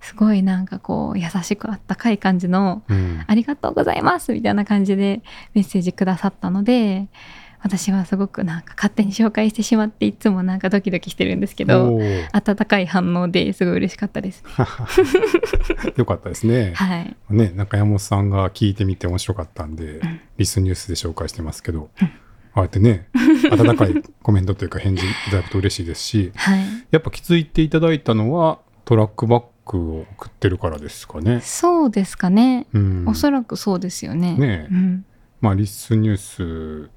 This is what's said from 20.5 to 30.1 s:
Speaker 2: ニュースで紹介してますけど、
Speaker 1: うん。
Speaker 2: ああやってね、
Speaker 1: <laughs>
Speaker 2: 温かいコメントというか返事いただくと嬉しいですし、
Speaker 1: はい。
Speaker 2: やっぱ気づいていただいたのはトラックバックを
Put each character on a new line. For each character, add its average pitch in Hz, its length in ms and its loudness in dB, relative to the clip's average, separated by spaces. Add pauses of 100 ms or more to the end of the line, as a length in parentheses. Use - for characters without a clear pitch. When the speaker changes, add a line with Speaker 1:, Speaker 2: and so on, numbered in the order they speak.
Speaker 2:
ニ 92 80 2
ュ - 20 0
ー 87 40 -2
ス - 120 -12
で 85 80 -6
紹 82 180 -6
介 80 140 -8
し - 60 -10
て - 80 -10
ま 78 100 -8
す - 100 -12
け - 120 -8
ど、 76 160 -8 (120)
Speaker 1:
う 190 40 4
ん。 - 20 -2
Speaker 2:
あ - 40 -4 (440)
あ - 60 2
や 92 60 4
っ - 20 -4
て 98 100 -2
ね、 101 280 4 (240)
Speaker 1:
<laughs> 285 200 4
Speaker 2:
温 - 240 4
か - 120 4
い - 60 0 (300)
コ - 80 2
メ 101 80 4
ン 92 60 -2
ト 95 100 -2
と - 80 -8
い 92 40 -6
う - 20 -6
か 92 100 -8
返 98 160 0
事 90 100 -2
い 95 40 -2 (200)
た 98 80 0
だ 92 60 0
く - 60 -10
と - 80 -2
嬉 95 180 0
し - 60 -10
い 87 40 -6
で 82 100 -8
す - 60 -12
し、 98 340 -2
Speaker 1:
は 196 220 2
い。 190 60 0 (280)
Speaker 2:
や 160 80 4
っ - 20 -18
ぱ - 100 -8
気 - 100 -14
づ 175 140 2
い 165 100 2
て - 160 0
い 156 80 2
た 160 120 2
だ 165 100 4
い 156 80 0
た - 140 -2
の 110 200 2
は 160 260 0 (260)
ト 117 100 4
ラ 110 100 6
ッ - 40 -4
ク - 180 -4
バ 120 140 4
ッ - 20 -18 (220)
ク 101 120 -4
を 80 280 -4 (120)